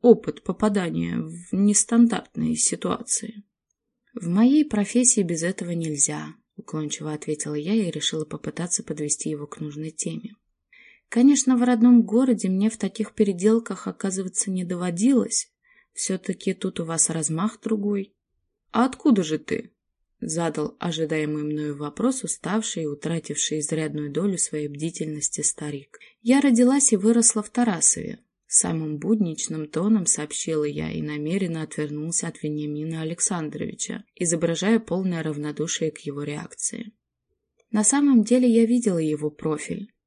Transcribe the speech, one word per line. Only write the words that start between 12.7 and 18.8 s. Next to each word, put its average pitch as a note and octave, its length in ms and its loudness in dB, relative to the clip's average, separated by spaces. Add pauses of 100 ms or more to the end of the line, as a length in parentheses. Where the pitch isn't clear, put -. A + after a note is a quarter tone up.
в A3 60 -12
таких - 380 -6
переделках G3+ 760 0
оказываться F#3 640 -6
не F#3 140 -2
доводилось. F3+ 880 0 (440)
Все-таки - 600 -4
тут F#3 260 -6
у E3+ 40 -4
вас E3 260 0
размах E3 500 -2
другой». G3+ 540 -4 (560)
«А A3+ 140 2